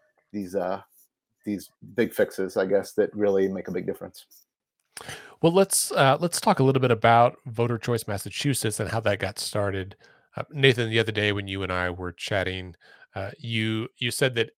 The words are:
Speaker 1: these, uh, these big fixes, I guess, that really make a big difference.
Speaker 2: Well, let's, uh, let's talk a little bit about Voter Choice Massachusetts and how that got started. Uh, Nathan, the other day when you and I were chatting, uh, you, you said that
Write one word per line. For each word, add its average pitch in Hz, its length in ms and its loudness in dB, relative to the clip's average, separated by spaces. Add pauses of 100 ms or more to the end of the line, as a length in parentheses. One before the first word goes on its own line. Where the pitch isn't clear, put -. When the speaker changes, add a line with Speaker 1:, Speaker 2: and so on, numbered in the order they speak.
(320)
Speaker 1:
these, 95 220 -8
uh, 95 260 -4 (640)
these 101 260 -6 (240)
big 117 180 0
fixes, 95 440 -2
I 95 100 2
guess, 95 260 0
that - 220 0
really 98 340 2
make 95 200 -8
a 95 40 -8
big 90 140 -6
difference. - 400 -10 (1160)
Speaker 2:
Well, 165 100 6
let's, 190 400 4
uh, 143 280 4
let's 170 200 -2
talk 202 180 2
a 139 40 4
little 131 180 4
bit 127 100 2
about 117 460 6 (100)
Voter 117 320 -2
Choice 117 280 -2
Massachusetts 107 760 -4
and 95 100 -4
how 113 100 -2
that 104 180 0
got 95 200 -6
started. 98 580 -4 (400)
Uh, - 140 -8
Nathan, 123 400 2
the 113 80 0
other 110 140 0
day 104 200 0
when 98 160 -4
you 98 140 -4
and 92 100 -4
I 90 180 -2
were 87 220 -8
chatting, 92 640 -6 (380)
uh, 95 240 -8
you, 110 500 -4 (100)
you 120 120 -4
said 131 260 0
that 113 220 -2